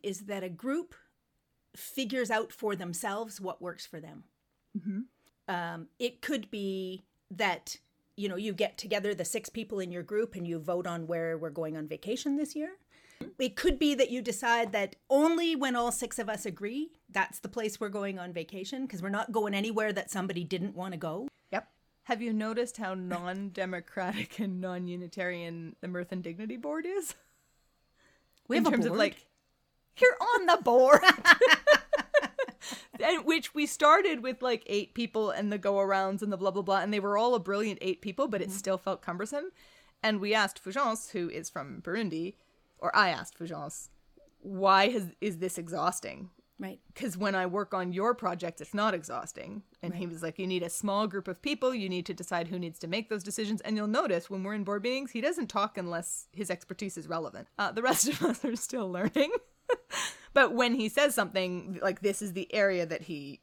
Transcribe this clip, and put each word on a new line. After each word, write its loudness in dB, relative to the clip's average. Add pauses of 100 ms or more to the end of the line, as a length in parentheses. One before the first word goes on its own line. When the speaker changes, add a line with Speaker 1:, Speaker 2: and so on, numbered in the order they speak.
Speaker 1:
is -6
that -8
a -6
group -4 (840)
figures -4
out 0
for -4
themselves -6
what -8
works -10
for -14
them. -18 (540)
Speaker 2:
Mm-hmm. -4 (480)
Speaker 1:
Um, -6 (120)
it -4
could -4
be -6 (260)
that, -4 (380)
you -4
know, -6
you -4
get -2
together -4
the -4
six -6
people -8
in -6
your -8
group -4
and -6
you -4
vote -4
on -6
where -4
we're -6
going -6
on -8
vacation -4
this -4
year. -6 (640)
It -2
could 2
be 4
that 4
you -4
decide 0
that 0 (140)
only 4
when 0
all 2
six -6
of -4
us -4
agree, -6 (180)
that's -2
the -12
place -4
we're -4
going -4
on -10
vacation, -8
'cause -8
we're -4
not -2
going 0
anywhere 0
that -4
somebody -4
didn't -4
wanna -8
go. -6 (240)
Speaker 2:
Yep. -4 (340)
Have -2
you -2
noticed -2
how -4
non-democratic -6
and -2
non-unitarian -6
the -10
Mirth -6
and -6
Dignity -8
Board -4
is? -4 (1300)
Speaker 1:
We 4
Speaker 2:
In 6
Speaker 1:
have 4
a 4
Speaker 2:
terms 4
of, 2
Speaker 1:
board? 0
Speaker 2:
like, 0 (720)
you're 8 (180)
on 4
the 8
board. 10
<laughs> 10 (1900)
And 4
which 2
we 0
started 6
with, -4
like, 0
eight -2
people 0
and 0
the -2
go-arounds 2
and -2
the -2
blah, 2
blah, -2
blah, 4
and -2
they 2
were 2
all 4
a 4
brilliant -2
eight -2
people, -2
but -2
it -4
Speaker 1:
Mm-hmm. -8
Speaker 2:
still -2
felt -4
cumbersome. -6 (500)
And 2
we 0
asked 2
Fulgence, -2
who -4
is -8
from -10
Burundi, -4 (440)
or 0
I 6
asked -6
Fulgence, -10 (500)
"Why 6
has, 0 (120)
is -2
this -4
exhausting?" -4 (280)
Speaker 1:
Right. -12 (160)
Speaker 2:
"'Cause -4
when 2
I 2
work -2
on -2
your 2
project, -4
it's -16
not 2
exhausting." -8 (200)
And -6
he -6
Speaker 1:
Right. -6
Speaker 2:
was -10
like, -6
"You -4
need 0
a -4
small 0
group -6
of -8
people. 0
You -4
need -4
to -6
decide -4
who -6
needs -6
to -10
make -4
those -4
decisions." -4
And -2
you'll -2
notice 0
when -6
we're -4
in -2
board -4
meetings, -2
he -4
doesn't 0
talk -2
unless -6
his -6
expertise -6
is -12
relevant. -6 (100)
Uh, 0
the -4
rest 4
<laughs> 0
of -2
us 0
are 0
still -4
learning. 2
<laughs> -2 (920)
But 8
when 4
he 0
says 4
something, -2
like, 0
this 0
is -6
the -6
area 4
that -6
he -10